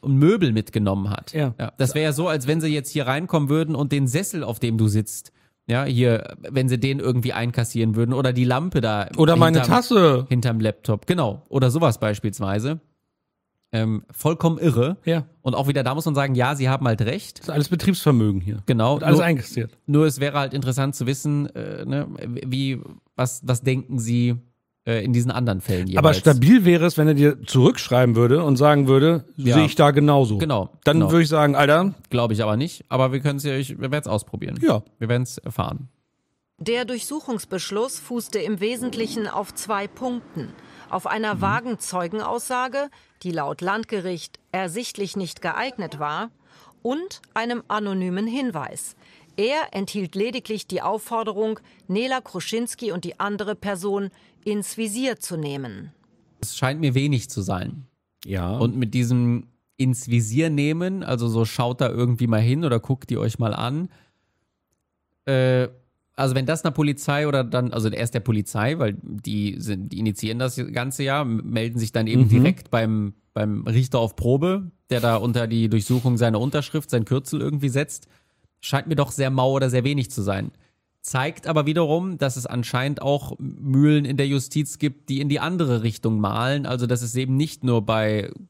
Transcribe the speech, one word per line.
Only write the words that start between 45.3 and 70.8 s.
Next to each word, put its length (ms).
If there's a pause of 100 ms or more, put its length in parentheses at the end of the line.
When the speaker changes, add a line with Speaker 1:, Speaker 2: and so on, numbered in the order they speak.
Speaker 3:
geeignet 560
war, 320 (500)
und 400 (140)
einem 340
anonymen 580
Hinweis. 680 (400)
Er 360
enthielt 420
lediglich 520
die 140
Aufforderung, 800 (280)
Nela 340
Kruschinski 680
und 140
die 160
andere 340
Person 540 (360)
ins 340
Visier 420
zu 160
nehmen. 560 (480)
Speaker 1:
Es 160
scheint 240
mir 140
wenig 340
zu 140
sein. 440 (380)
Speaker 2:
Ja. 320
Speaker 1:
Und 200
mit 180
diesem 540 (280)
ins 320
Visier 400
nehmen, 560
also 240
so 160
schaut 380
da 80
irgendwie 360
mal 140
hin 240
oder 160
guckt 300
die 80
euch 200
mal 160
an. 360 (1400)
Äh, 420 (480)
also 180
wenn 120
das 180
einer 80
Polizei 560
oder 160
dann, 280
also 180
erst 240
der 60
Polizei, 600
weil 220
die 580
sind, 320
die 80
initiieren 400
das 200 (120)
ganze 320